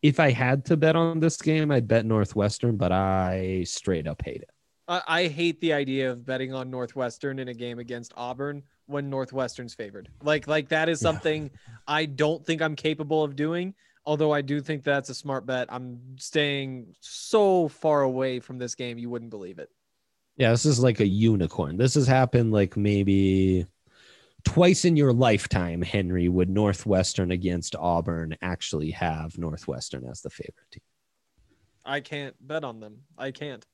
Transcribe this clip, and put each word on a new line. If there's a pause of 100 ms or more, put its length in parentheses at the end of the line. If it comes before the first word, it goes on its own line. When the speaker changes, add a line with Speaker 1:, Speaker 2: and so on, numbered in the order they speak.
Speaker 1:
if
I
had
to
bet
on
this
game,
I'd
bet
Northwestern,
but
I
straight
up
hate
it. (380)
Speaker 2:
I,
I
hate
the
idea
of
betting
on
Northwestern
in
a
game
against
Auburn (220)
when
Northwestern's
favored. (160)
Like,
like,
that
is
Speaker 3:
Yeah.
Speaker 2:
something (360)
I
don't
think
I'm
capable
of
doing, (320)
although
I
do
think
that's
a
smart
bet.
I'm (180)
staying
so
far
away
from
this
game,
you
wouldn't
believe
it. (680)
Speaker 1:
Yeah,
this
is
like
a
unicorn.
This
has
happened,
like,
maybe (800)
twice
in
your
lifetime,
Henry,
would
Northwestern
against
Auburn
actually
have
Northwestern
as
the
favorite
team. (1040)
Speaker 2:
I
can't (120)
bet
on
them. (180)
I
can't.